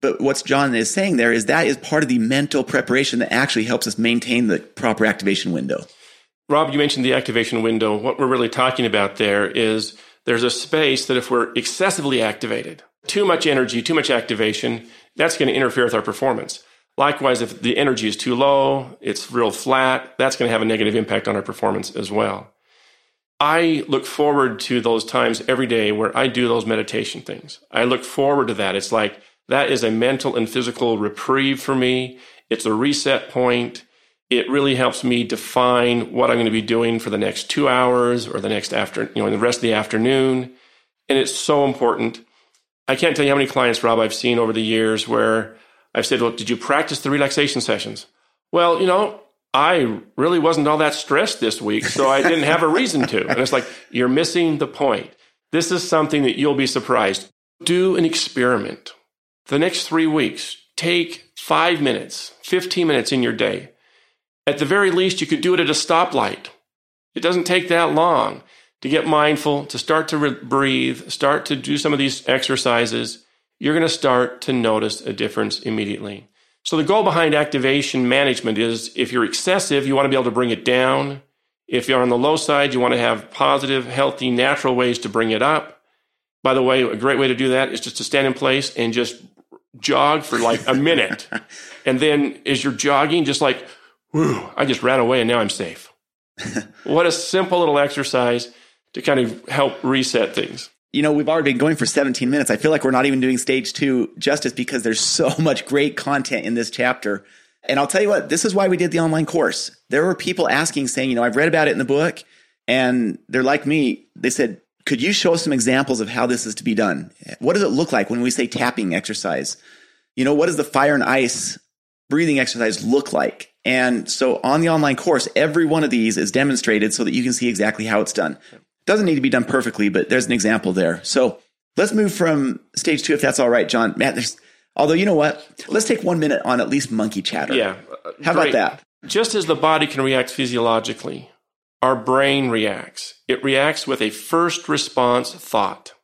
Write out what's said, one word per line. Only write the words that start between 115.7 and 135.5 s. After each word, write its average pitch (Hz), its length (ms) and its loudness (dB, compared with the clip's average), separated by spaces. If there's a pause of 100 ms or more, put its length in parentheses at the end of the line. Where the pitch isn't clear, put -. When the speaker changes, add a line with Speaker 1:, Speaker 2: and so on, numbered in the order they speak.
Speaker 1:
of 101 80 -4
how 120 180 -2
this 123 180 -2
is 107 100 -8
to - 80 -14
be 117 120 0
done? 98 360 -2 (280)
What 123 140 0
does 202 100 2
it 156 60 2
look 151 220 0
like 110 180 0
when 120 120 -2
we 123 100 0
say 123 160 -2
tapping 117 460 -2
exercise? 82 640 -4 (580)
You 127 100 0
know, 139 80 2
what 156 140 2
does 165 100 -2
the 147 60 0
fire 143 320 2
and 135 80 2
ice - 540 0 (520)
breathing 151 300 2
exercise 117 440 -2
look 131 300 0
like?" - 400 -4 (120)
And 127 440 0
so - 340 0
on 147 180 2
the 165 80 2
online 151 260 2
course, 143 400 0
every 156 300 2
one 156 180 2
of 143 80 0
these 110 260 2
is 101 140 0
demonstrated 113 600 2
so 127 100 -2
that 76 100 -2
you 123 100 0
can 127 100 -2
see 120 160 -2
exactly 107 360 -2
how 110 160 0
it's - 120 -4
done. 80 240 -2 (480)
Doesn't 208 200 2
need 165 100 2
to 139 60 0
be 131 80 2
done 123 140 2
perfectly, 117 460 0
but - 200 0
there's 117 160 2
an - 60 -2
example 107 420 0
there. 85 300 0
So 127 360 0 (380)
let's 202 160 2
move 214 200 2
from 151 480 0 (140)
stage - 280 -2
two, 156 100 0
if 143 80 0
that's 127 180 2
all 123 100 4
right, 117 200 4
John. 113 280 0
Matt, 127 180 0
there's, 120 220 -6 (380)
although, 151 180 2
you 175 120 2
know 202 80 2
what? 151 320 0 (220)